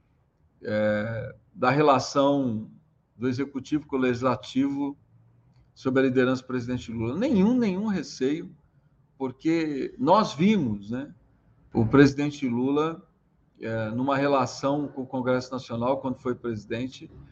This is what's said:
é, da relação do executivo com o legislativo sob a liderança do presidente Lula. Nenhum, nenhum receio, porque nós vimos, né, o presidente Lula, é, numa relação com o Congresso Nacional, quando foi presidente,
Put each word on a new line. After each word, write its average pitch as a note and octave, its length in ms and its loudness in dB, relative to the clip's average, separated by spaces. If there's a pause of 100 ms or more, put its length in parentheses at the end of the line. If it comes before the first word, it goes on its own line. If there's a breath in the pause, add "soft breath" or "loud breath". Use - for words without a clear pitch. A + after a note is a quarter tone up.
(600)
é, G#2+ 720 -2 (180)
da B2+ 160 0
relação C#3 1000 2 (480)
do A2+ 100 -4
executivo C3+ 580 -4
com C#3 120 -4
o - 20 0
legislativo C3 960 -2 (760)
sob C3 260 0
a C3 40 6
liderança B2+ 380 2
do - 60 -18
presidente B2 420 -6
Lula. A#2 280 -4
Nenhum, A#3 400 4
nenhum G#3 300 -2
receio, E3 600 -4 (680)
porque C#3+ 800 -2
nós E3+ 360 2
vimos, C3+ 560 0
né, C#3 240 -8 (600)
o A#2 120 2
presidente C#3 640 6
Lula, C#3+ 580 -2 (540)
é, A2 300 -4
numa C3 260 -2
relação C#3 720 0
com C3+ 140 -10
o B2+ 40 -8
Congresso B2+ 460 -2
Nacional, B2 480 -4
quando B2+ 180 -6
foi B2 160 -4
presidente, A#2 760 -8 (200 loud breath)